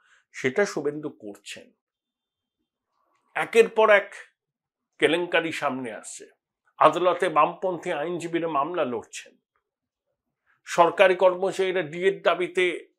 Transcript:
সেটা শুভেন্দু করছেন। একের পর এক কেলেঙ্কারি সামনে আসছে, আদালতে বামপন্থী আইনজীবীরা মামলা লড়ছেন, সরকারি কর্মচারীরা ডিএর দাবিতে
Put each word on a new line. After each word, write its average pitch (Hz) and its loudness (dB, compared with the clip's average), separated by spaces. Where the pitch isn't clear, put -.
সেটা 165 -2
শুভেন্দু 147 -6
করছেন। - -18
একের 214 2
পর 220 2
এক 202 4
কেলেঙ্কারি 165 0
সামনে 131 -6
আসছে, - -16
আদালতে 175 2
বামপন্থী 170 0
আইনজীবীরা 165 -6
মামলা 156 -2
লড়ছেন, - -10
সরকারি 180 4
কর্মচারীরা 185 0
ডিএর 175 -2
দাবিতে 175 -2